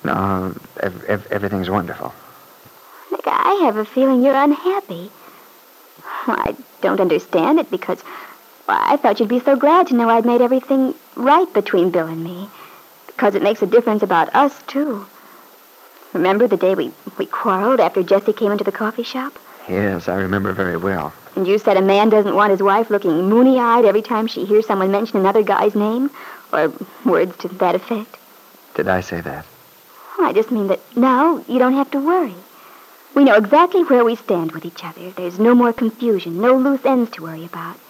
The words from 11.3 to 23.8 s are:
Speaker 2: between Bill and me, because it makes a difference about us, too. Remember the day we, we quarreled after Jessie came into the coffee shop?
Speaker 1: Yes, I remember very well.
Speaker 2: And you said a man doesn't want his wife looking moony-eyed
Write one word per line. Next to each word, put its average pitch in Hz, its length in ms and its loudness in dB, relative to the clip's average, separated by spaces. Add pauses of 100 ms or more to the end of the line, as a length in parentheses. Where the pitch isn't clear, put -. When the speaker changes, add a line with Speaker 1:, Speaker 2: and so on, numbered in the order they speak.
Speaker 2:
between 190 380 2
Bill 165 160 0
and 165 160 -8
me, 180 260 -12 (580)
because - 280 -2
it 196 80 -2
makes 208 180 0
a 202 60 -2
difference 214 360 2
about 175 320 0
us, 277 320 0
too. 269 380 -6 (1080)
Remember 196 340 2
the 208 100 0
day 190 180 2
we, 165 160 -4 (260)
we - 80 -6
quarreled 220 540 0
after 185 240 0
Jessie 196 300 0
came 202 180 -2
into 208 120 -2
the 196 80 -2
coffee 220 320 -6
shop? 262 340 -10 (320)
Speaker 1:
Yes, 95 380 -2
I 90 80 -2
remember 95 380 -2
very 92 240 -2
well. 85 360 -4 (220)
Speaker 2:
And 185 120 -2
you 202 100 2
said 208 200 0
a 190 40 2
man 202 280 4
doesn't 208 260 2
want 202 160 2
his 190 120 0
wife 202 260 2
looking 185 400 0
moony-eyed 240 540 4